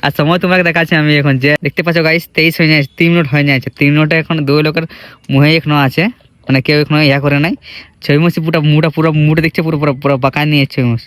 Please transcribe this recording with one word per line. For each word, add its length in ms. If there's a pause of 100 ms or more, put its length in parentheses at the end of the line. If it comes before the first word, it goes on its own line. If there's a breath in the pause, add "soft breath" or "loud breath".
আর 120
সময় 260
তোমাকে 260
দেখাচ্ছি 320
আমি 200
এখন, 220
যে 80 (160)
দেখতে 200
পাচ্ছ 200
গাইস 180 (120)
তেইশ 220
হয়ে 140
যায়, 100 (160)
তিন 160
মিনিট 180
হয়ে 160
যাচ্ছে। 300
তিন 180
মিনিটে 260
এখন 140 (120)
দুই 180
লোকের 180 (480 loud breath)
মুহেই 280
এখনো 160 (100)
আছে, 160 (440)
মানে 200
কেউ 180
এখনো 140 (100)
ইয়া 160
করে 200
নাই। 100 (500 loud breath)
ছয় 180
মাসি 220
পুরা 140 (120)
মুটা, 260
পুরা 140 (140)
মুটা 200
দেখছে, 220
পুরো, 140
পুরো, 120 (100)
পুরো 120 (100)
বাঁকা 160 (100)
নিয়ে 220
ছয় 180
মাস 160